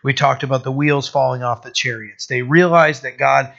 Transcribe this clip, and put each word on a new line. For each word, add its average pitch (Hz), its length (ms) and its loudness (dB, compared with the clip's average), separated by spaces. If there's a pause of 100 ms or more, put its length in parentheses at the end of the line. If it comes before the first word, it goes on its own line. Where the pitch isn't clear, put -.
We 135 140 0
talked 135 260 0
about 131 220 -4
the 131 80 -6
wheels 143 360 0
falling 127 360 -2
off 120 180 -4
the 127 80 -20
chariots. 113 560 -8
They 127 160 -4
realized 156 600 4
that 127 160 -12
God 135 400 0